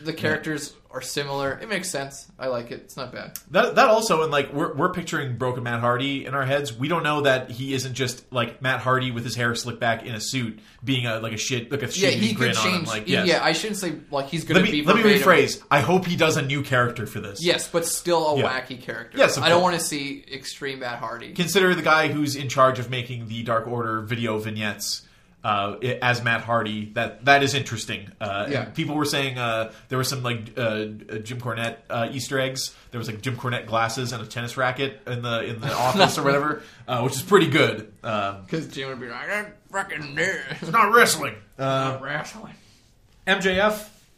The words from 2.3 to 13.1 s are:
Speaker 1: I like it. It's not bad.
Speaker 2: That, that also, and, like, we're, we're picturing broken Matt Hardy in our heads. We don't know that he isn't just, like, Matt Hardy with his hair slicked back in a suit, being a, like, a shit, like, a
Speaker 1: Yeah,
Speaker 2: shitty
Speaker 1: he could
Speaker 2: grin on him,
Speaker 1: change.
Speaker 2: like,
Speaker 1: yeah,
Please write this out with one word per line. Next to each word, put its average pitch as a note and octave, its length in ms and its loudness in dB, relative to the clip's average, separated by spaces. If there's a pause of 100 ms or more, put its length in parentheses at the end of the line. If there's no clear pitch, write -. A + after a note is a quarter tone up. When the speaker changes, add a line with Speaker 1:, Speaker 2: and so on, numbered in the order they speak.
Speaker 1:
I C3 80 -6
like A#2+ 240 -4
it. B2+ 40 -10 (100)
It's - 100 -20
not B2 160 -10
bad. G2+ 260 -12 (140)
Speaker 2:
That, G#3+ 240 2
that B3 140 6
also, G3 340 4
and, D#3 80 -2
like, C#3+ 220 0
we're, D3+ 200 -2
we're E3+ 200 0
picturing C#3+ 440 -4
broken B2+ 260 -2
Matt A#2+ 180 -2
Hardy C3 440 0
in C3 80 -8
our C#3 120 0
heads. C#3 260 0
We A#2+ 160 -4
don't E3 160 0
know D3+ 200 0
that C3 280 2
he C3+ 220 -6
isn't C3 220 -4
just, B2 360 -4
like, A#2+ 300 -4
Matt C3 180 0
Hardy B2+ 320 0
with A#2 140 -4
his A#2+ 100 -6
hair A#2+ 200 0
slicked A#2 260 -6
back A2+ 240 0
in A#2+ 100 -8
a G#2+ 60 -8
suit, A#2 380 -4 (260)
being B2+ 200 0
a, A2+ 140 -2
like, A2 140 -4
a G#2+ 40 -6
shit, A#2 320 -4
like, C3+ 140 -2
a A#2+ 40 -4
Speaker 1:
Yeah, F3+ 240 2
Speaker 2:
shitty - 20 2
Speaker 1:
he G#3 160 2
could - 80 -2
Speaker 2:
grin B2 180 2
on - 100 2
him, - 100 2
Speaker 1:
change. E3 120 -2
Speaker 2:
like, G#2+ 220 -4
Speaker 1:
yeah, - 160 2